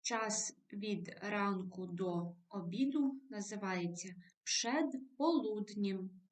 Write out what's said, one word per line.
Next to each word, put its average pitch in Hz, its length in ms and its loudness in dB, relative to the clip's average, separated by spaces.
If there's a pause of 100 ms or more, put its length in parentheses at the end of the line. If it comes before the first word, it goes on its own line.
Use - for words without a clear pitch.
Час 220 560 0 (160)
від 202 500 -2
ранку 196 640 0
до 175 500 0 (120)
обіду 262 720 0 (100)
називається 190 840 -2 (300)
przedполуднім 214 1700 2 (220)